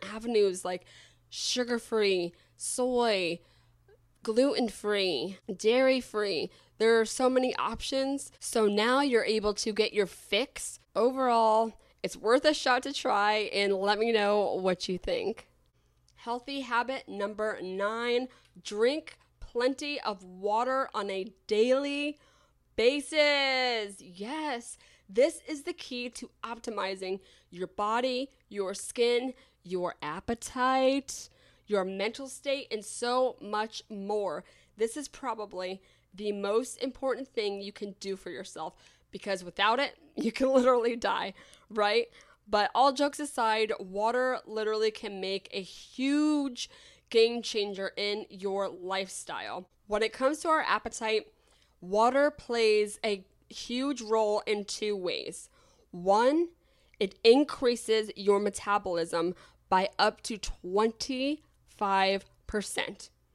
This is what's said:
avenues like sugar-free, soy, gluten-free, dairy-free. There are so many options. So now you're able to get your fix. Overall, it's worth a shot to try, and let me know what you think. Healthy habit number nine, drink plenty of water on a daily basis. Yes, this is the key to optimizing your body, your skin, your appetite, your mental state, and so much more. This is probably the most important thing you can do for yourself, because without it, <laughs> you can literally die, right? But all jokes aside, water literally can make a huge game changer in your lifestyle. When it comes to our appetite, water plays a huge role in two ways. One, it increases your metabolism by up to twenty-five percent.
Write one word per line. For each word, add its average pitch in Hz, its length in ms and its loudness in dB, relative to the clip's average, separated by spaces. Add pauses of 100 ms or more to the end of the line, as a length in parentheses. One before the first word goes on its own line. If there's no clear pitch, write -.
(140)
avenues 214 500 0
like 180 220 -6 (420)
sugar-free, 214 1040 0 (240)
soy, 226 840 0 (800)
gluten-free, 208 1160 0 (160)
dairy-free. 220 960 0 (280)
There 226 220 6
are 220 40 2
so 254 240 0
many 254 280 2
options. 269 800 -2
So - 280 0
now 220 340 4
you're 247 240 2
able 208 300 0
to 214 180 -2
get 214 200 0
your 202 140 2
fix. - 720 -4 (160)
Overall, 226 800 4 (280)
it's - 140 -6
worth 233 280 4
a 302 100 6
shot 262 300 2
to 277 80 -6
try, 214 600 0
and 202 220 2
let 202 240 2
me 226 140 2
know 208 420 2
what 185 340 -2
you 180 100 -4
think. - 500 -4 (680)
Healthy 247 460 -6
habit 247 460 -4
number 208 540 -4
nine, 226 640 -2 (340)
drink 247 560 -2 (220)
plenty 269 600 -2
of 190 240 -6
water 214 680 -2
on 202 160 -4
a 190 220 -6 (140)
daily 285 720 2 (580)
basis. 262 1200 2
Yes, 233 760 -8 (320)
this 254 400 4
is 294 140 -8
the 349 100 -8
key 247 380 -10
to - 200 -16 (120)
optimizing 196 800 -6 (300)
your 175 160 -8
body, 247 640 -2 (180)
your 202 260 -4
skin, 240 600 0 (280)
your 175 400 -4
appetite, 262 1300 0 (420)
your 196 140 2
mental 202 420 -6
state, 277 460 -4
and 214 120 -6
so 247 560 -2
much 214 480 -6
more. 196 540 -4 (340)
This 226 200 -2
is 294 100 -10
probably 202 760 -8 (320)
the 208 200 -4
most 202 500 -2
important 262 460 -4
thing 202 340 -4
you 202 100 -10
can 202 280 -10
do 190 160 -6
for 180 140 -14
yourself, 160 440 -12 (380)
because 190 320 -6
without 208 340 2
it, 277 180 -2 (100)
<laughs> - 100 -16
you 220 160 -2
can 262 200 2
literally 247 440 4
die, 196 360 -2 (380)
right? 208 380 2 (420)
But 208 240 4
all 269 180 6
jokes 285 280 0
aside, 220 580 0
water 226 640 -2
literally 214 460 -2
can 202 300 -10
make 190 320 -4
a 196 100 -6
huge 277 1080 -2 (400)
game 233 340 4
changer 202 540 -4
in 208 320 -4
your 196 400 -4
lifestyle. 180 1000 -8 (180)
When 208 160 0
it 220 100 0
comes 285 280 0
to 349 80 -2
our 311 140 4
appetite, 220 640 -2 (520)
water 240 500 4
plays 220 720 2
a 202 200 -2 (240)
huge 247 540 -4
role 214 440 2
in 208 180 -2
two 208 320 -4
ways. 165 520 -6 (440)
One, 226 560 4 (500)
it 190 240 -2
increases 226 920 4
your 202 240 4
metabolism 180 920 -2 (340)
by 185 200 4 (100)
up 214 240 2
to 226 140 -6
twenty-five 202 1900 0 (220)
percent. - 640 -6 (240)